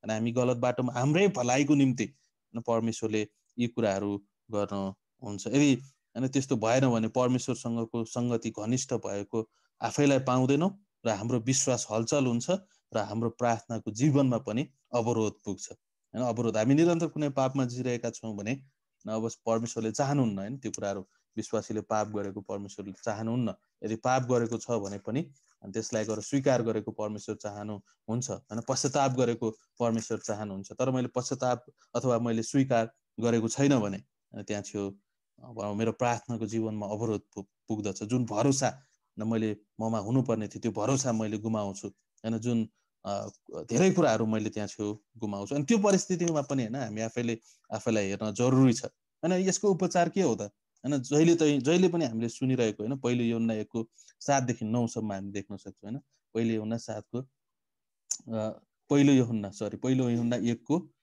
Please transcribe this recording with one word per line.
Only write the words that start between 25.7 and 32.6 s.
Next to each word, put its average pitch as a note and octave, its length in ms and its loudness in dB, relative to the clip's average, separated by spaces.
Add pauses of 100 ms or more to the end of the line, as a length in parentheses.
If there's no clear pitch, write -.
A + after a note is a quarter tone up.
त्यसलाई A2 340 -2
गएर A2 140 -4
स्वीकार C3+ 420 2
गरेको A2 300 -2
परमेश्वर G#2+ 440 -6
चाहनुहुन्छ, G#2 960 -8
होइन? G#2+ 400 -8
पश्चाताप C#3 420 2
गरेको A#2+ 400 0
परमेश्वर A2+ 680 -2
चाहनुहुन्छ। G#2 540 -8
तर B2+ 200 -2
मैले B2+ 160 0
पश्चाताप B2 580 -2 (300)
अथवा A#2 240 2
मैले A#2 240 0
स्वीकार B2+ 500 2 (260)